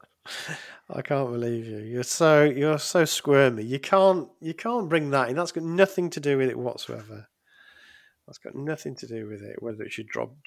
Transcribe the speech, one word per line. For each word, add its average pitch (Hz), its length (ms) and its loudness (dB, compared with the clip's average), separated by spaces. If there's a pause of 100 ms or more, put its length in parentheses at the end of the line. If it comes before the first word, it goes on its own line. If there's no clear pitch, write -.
(260)
<laughs> - 640 -14
I - 100 -8
can't 135 300 -2
believe 117 340 -4
you. 110 140 -12
You're 120 240 -6
so, 151 400 6
you're 147 360 2
so 165 260 2
squirmy. 139 580 4
You 131 160 -4
can't, 190 480 4 (140)
you 160 120 -6
can't 226 360 -4
bring 151 220 2
that 131 180 2
in. 127 60 -4
That's 170 160 -2
got 160 120 -6
nothing 175 480 2
to - 80 -8
do 143 180 2
with 131 120 2
it 117 80 -6
whatsoever. 110 680 -10 (1000)
That's - 100 -20
got - 180 -14
nothing 143 420 -8
to - 100 -16
do 110 200 -10
with 104 140 -12
it, 104 220 -14
whether 110 200 -10
it's 98 140 -10
your 110 160 -10
job, 120 220 -8 (120)